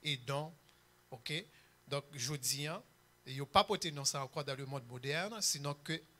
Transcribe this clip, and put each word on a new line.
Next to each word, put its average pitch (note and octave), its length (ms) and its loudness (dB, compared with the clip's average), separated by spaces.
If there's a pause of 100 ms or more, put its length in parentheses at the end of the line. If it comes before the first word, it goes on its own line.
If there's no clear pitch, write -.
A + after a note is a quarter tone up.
Édom, C#3+ 520 -2 (560)
ok ? C3 220 -8 (560)
Donc, C#3 240 0
je C3+ 220 -2
dis, C#3 340 0
hein, F#3 140 -6 (440)
il C3 80 -8
n'y C3+ 60 -4
a C#3+ 60 -2
pas G3+ 180 10
porté F#3 260 0
nom C#3+ 140 -6
ça C#3 200 2
encore C#3+ 200 -4
dans C3+ 120 -2
le C#3 80 -6
monde C3 220 -6
moderne, D3 560 -2
sinon C#3+ 320 0
que, D#3 260 -4 (200)